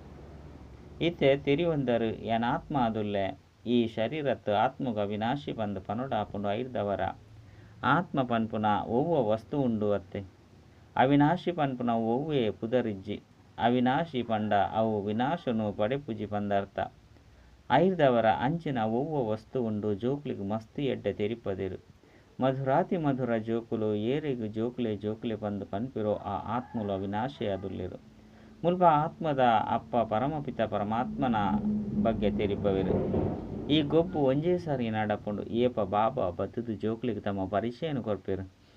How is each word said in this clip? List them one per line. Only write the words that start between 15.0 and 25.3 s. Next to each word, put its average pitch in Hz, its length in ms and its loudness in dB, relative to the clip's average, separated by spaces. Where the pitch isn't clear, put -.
ವಿನಾಶನು 110 720 0
ಪಡೆಪುಜಿ 107 540 -2
ಪಂದರ್ಥ. 101 520 -2
ಐರ್ದವರ 143 540 6
ಅಂಚಿನ 135 520 0
ಒವ್ವ 120 520 0
ವಸ್ತು 110 340 -4
ಉಂಡು 107 300 -2
ಜೋಕ್ಲಿಗ್ 120 460 -4
ಮಸ್ತಿ 110 460 -4
ಎಡ್ಡೆ 110 260 -2
ತೆರಿಪದಿರು. 101 640 -4
ಮಧುರಾತಿ 135 560 2
ಮಧುರ 131 400 0
ಜೋಕುಲು 110 580 -2
ಏರಿಗು 123 520 -2
ಜೋಕುಲೆ 110 500 -2
ಜೋಕುಲೆ 110 400 -4